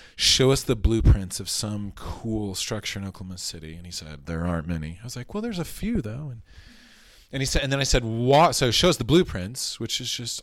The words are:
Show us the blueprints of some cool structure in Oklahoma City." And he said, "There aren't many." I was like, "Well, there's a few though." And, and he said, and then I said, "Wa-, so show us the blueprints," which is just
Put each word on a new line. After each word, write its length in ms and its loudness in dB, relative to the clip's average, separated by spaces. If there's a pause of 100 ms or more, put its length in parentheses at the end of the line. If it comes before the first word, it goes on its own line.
(160)
Show 340 4
us 140 2
the 120 0
blueprints 640 4
of 80 -10
some 480 -4
cool 600 -4
structure 420 -6
in 80 -6
Oklahoma 320 -12
City." 380 -10
And 100 -14
he 60 -14
said, 340 -14
"There 180 -4
aren't 240 -2
many." 320 -6
I 40 -16
was 120 -12
like, 200 -10
"Well, 60 -4
there's 180 -6
a 60 -6
few 360 -4
though." 300 -10
And, 100 -14 (920)
and 120 -4
he 20 0
said, 160 0
and 100 -2
then 80 2
I 40 0
said, 200 2
"Wa-, 460 6
so 220 2
show 180 4
us 80 4
the 60 -4
blueprints," 760 0
which 220 -4
is 80 -8
just 340 -8